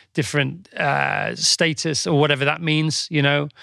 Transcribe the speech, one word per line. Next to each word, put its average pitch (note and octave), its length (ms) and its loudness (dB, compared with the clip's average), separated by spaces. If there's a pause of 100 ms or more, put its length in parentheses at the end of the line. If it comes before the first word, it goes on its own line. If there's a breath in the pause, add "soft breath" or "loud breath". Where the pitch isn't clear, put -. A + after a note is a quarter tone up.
(140 loud breath)
different, C#3+ 580 -4
uh, - 640 -2
status D#3+ 680 0
or E3 120 4
whatever C#3+ 280 2
that D3+ 160 -2
means, D#3 480 0
you D3 100 0
know. C#3+ 300 2 (120)